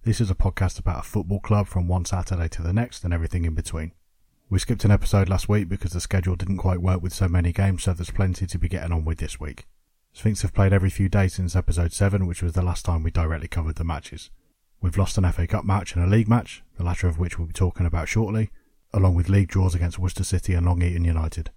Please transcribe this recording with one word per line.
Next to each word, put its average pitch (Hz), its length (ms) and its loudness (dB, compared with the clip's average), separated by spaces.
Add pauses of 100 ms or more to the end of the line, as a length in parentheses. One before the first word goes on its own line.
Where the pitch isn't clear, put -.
This 113 180 0
is 98 100 0
a - 40 0
podcast - 440 0
about 87 200 -2
a - 80 -10
football 98 340 -2
club 104 260 0
from 90 220 -2
one 90 160 0
Saturday 85 440 -2
to - 120 -6
the 85 100 -2
next 117 320 -2
and 87 100 -2
everything 82 300 -2
in 80 120 -2
between. 80 360 -6 (580)
We 98 80 2
skipped - 280 0
an 101 60 6
episode 98 360 4
last 95 220 0
week 104 180 2
because 92 240 -4
the 90 80 -4
schedule 90 380 0
didn't 92 220 -2
quite 90 220 0
work 92 200 2
with 87 120 -6
so 92 140 0
many 85 240 2
games, 95 320 0
so 95 80 0
there's 87 180 -4
plenty 92 380 -2
to 87 100 -6
be 82 120 0
getting 82 240 -4
on 80 100 0
with 80 140 -2
this - 200 -8
week. - 280 -12 (480)
Sphinx - 300 -2
have 98 100 -2
played 98 180 4
every 95 180 4
few 98 200 0
days 98 240 2
since 90 240 -2
episode 85 340 0
seven, 98 340 2
which 85 160 -6
was 85 120 -2
the 92 80 0
last 87 240 -2
time 82 180 0
we 80 80 -2
directly 80 380 -2
covered 80 260 -4
the 82 80 -6
matches. - 460 -8 (500)
We've 90 180 -2
lost 95 200 0
an 95 80 4
F 85 140 2
A 82 80 0
Cup - 180 -2
match 95 280 0
and 87 120 2
a - 20 4
league 107 220 6
match, - 340 2 (140)
the 87 80 -2
latter 90 240 0
of 80 100 -2
which 87 180 -2
we'll 82 100 -4
be 82 60 -10
talking 90 320 0
about 82 220 0
shortly, 110 420 0 (440)
along 92 220 4
with 85 120 2
league 98 220 4
draws 92 260 2
against 85 240 0
Worcester 90 240 -2
City 92 300 0
and 85 120 2
Long 87 160 4
Eaton 87 220 0
United. 80 540 0